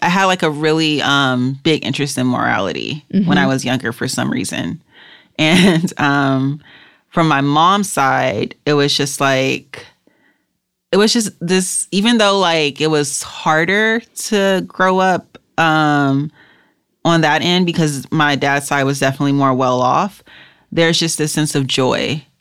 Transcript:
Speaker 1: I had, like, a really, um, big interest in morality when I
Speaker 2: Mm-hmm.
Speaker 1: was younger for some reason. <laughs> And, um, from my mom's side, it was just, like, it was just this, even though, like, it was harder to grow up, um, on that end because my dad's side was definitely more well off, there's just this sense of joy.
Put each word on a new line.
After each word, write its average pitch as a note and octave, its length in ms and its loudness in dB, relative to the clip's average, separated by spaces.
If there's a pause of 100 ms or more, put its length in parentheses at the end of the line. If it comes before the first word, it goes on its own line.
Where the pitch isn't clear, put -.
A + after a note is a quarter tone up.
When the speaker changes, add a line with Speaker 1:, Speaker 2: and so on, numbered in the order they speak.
Speaker 1:
I D#3 60 2
had, F#3+ 180 2
like, F#3 160 0
a E3 80 2
really, D#3 500 0
um, C3 640 0
big D#3 240 0
interest C#3 320 -4
in B2+ 80 0
morality A2 840 -4
when E3+ 280 0
I C#3+ 40 2
Speaker 2:
Mm-hmm. C3+ 60 2
Speaker 1:
was C3 160 -2
younger B2 280 -4
for - 160 -6
some B2+ 220 -4
reason. - 520 -6 (280)
<laughs> - 280 -20
And, E3+ 600 2
um, C#3 600 0 (500)
from E3 180 0
my C#3+ 140 2
mom's F3 500 2
side, C3 640 -2 (100)
it D3 80 2
was C#3+ 220 2
just, - 240 -2
like, C3+ 640 -2 (1080)
it F3+ 40 2
was G#3+ 160 4
just A3 180 -2 (100)
this, F#3 520 -2
even A3+ 260 2
though, G3+ 220 4
like, D#3+ 400 0
it D3+ 80 0
was D3 340 -2
harder G3 800 0 (280)
to G3 380 2
grow F#3 320 0
up, F#3 400 0 (200)
um, D3 760 2 (720)
on E3 160 4
that D#3 220 2
end F3 240 2
because D3+ 440 -2
my D3 240 2
dad's C#3 320 -2
side C#3+ 160 0
was C3+ 160 0
definitely C3+ 340 0
more C#3 220 2
well B2+ 260 0
off, C#3 440 -2 (480)
there's E3 260 2
just E3 200 -4
this D3+ 140 -2
sense D#3 220 -2
of C#3 140 -2
joy. C3+ 520 -2 (200)